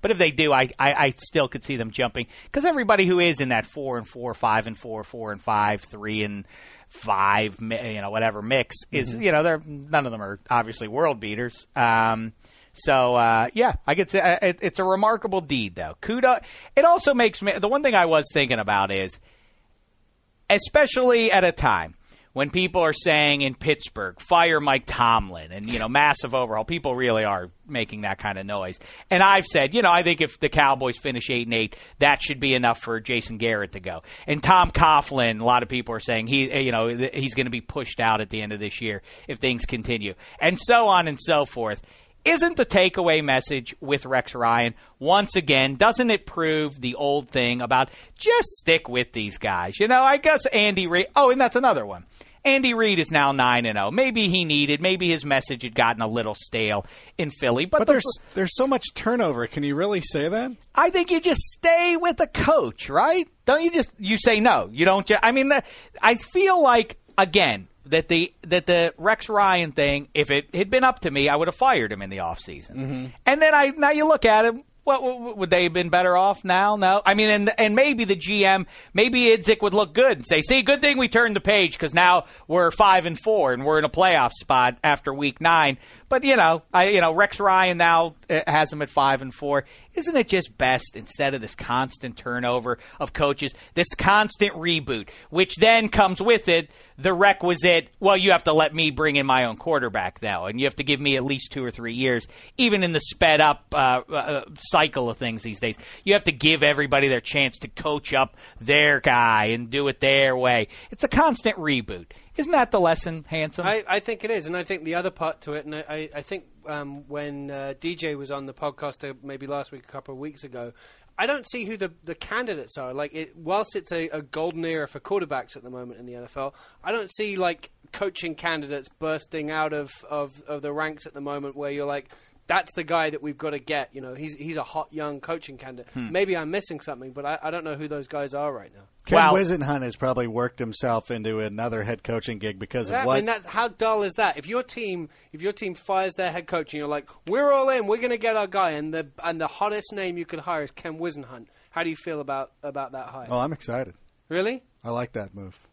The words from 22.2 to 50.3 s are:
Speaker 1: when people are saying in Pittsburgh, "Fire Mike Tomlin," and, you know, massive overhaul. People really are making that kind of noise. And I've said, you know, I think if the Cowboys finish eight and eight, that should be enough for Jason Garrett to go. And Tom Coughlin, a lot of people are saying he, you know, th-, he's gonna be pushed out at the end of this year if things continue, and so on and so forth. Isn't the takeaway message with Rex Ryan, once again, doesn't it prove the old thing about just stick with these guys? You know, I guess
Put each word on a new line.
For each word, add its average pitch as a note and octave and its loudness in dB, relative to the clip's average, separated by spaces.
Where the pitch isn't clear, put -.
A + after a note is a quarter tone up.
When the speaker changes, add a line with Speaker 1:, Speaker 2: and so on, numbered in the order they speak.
Speaker 1:
when C#3 -2
people F3+ 0
are D#3 2
saying D3 2
in C3+ -2
Pittsburgh, A2 -4
"Fire E3+ 2
Mike C#3 0
Tomlin," G2 0
and, G#2 -10
you A#2+ -4
know, A2 -4
massive C#3 2
overhaul. A2 -2
People D3 -4
really A#2 0
are F#2 -4
making A2+ -6
that G2 -4
kind G2 -6
of F#2+ -12
noise. F#2+ -8
And F#3 4
I've G3 6
said, C#3 0
you A#3 2
know, F3 6
I F3 4
think E3 0
if D#3 -4
the D3 0
Cowboys C3+ 2
finish B2 -8
eight A#2+ -2
and A#2 -4
eight, A2+ -2
that C#3+ 4
should C#3 -6
be C3 2
enough A#2+ 2
for A2+ -6
Jason A2+ -6
Garrett G#2 -2
to G2 -12
go. F2+ -12
And D3 -2
Tom F3+ 4
Coughlin, C3+ 2
a A2+ -4
lot B2 4
of A#2+ -8
people A#2+ -8
are A2 -8
saying A2+ -4
he, C3+ -2
you B2+ -2
know, A2+ 0
th-, A#2+ -4
he's C3+ -6
gonna B2+ -4
be A#2 -8
pushed - -10
out A2 2
at G#2 -6
the A2 -6
end G#2 -8
of G#2 -10
this G#2 -8
year G#2+ -6
if B2+ -10
things B2 -2
continue, A2 -6
and E3+ 0
so A#3 4
on F3+ 4
and C#3+ -8
so D3+ 2
forth. A2 -6
Isn't E4 2
the B3 2
takeaway F3+ 2
message C3 -2
with C#3 -2
Rex B2+ -2
Ryan, A#2 2
once F#3+ 2
again, C3+ 2
doesn't A3+ 4
it G#3 0
prove D#3 -2
the B2 -6
old C#3+ -2
thing B2 0
about B2+ 2
just A#4 2
stick E3 2
with B2 -2
these G#2 -8
guys? F#2+ -4
You G#3+ 0
know, B3+ 6
I C4+ 4
guess D4 2